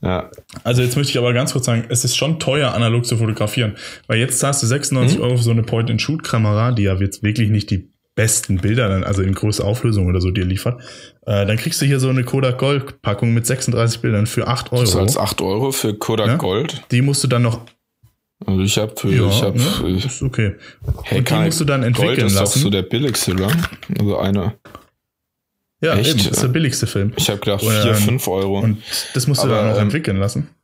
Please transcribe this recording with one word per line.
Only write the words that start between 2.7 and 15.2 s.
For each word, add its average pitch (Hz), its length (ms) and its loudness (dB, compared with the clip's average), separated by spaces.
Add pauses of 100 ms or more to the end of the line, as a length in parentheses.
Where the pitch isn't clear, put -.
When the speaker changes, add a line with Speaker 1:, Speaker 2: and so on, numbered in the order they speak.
Speaker 2:
analog 117 320 2
zu 120 120 0
fotografieren. 110 580 0 (320)
Weil 110 100 2
jetzt 123 220 0
zahlst 139 240 0
du 120 40 0
sechsundneunzig 131 520 2
Speaker 1:
Mhm. - 60 -2
Speaker 2:
Euro 123 120 2
für 120 60 2
so 117 80 4
eine 117 100 4
Point-and-Shoot-Kamera, 113 1080 0
die 113 120 0
ja 95 120 2
jetzt 98 260 -2
wirklich 110 280 0
nicht 107 200 0
die 92 200 -4 (260)
besten 107 420 0
Bilder 107 320 0
dann, 95 140 0
also 98 180 0
in 95 140 0
großer - 280 -2
Auflösung 104 440 0
oder 90 120 2
so 92 120 0
dir 92 140 0
liefert. 98 360 -2 (440)
Äh, 101 200 0
dann 107 120 0
kriegst - 240 -4
du 139 40 0
hier 139 140 2
so 131 100 2
eine 127 140 0
Kodak 127 340 0
Gold-Packung 135 760 0
mit 117 120 2
sechsunddreißig 117 560 0
Bildern 107 240 2
für 113 220 -2
acht 117 240 -2
Euro. 123 120 2
Speaker 1:
Du 110 60 4
zahlst 95 280 2
acht - 240 -2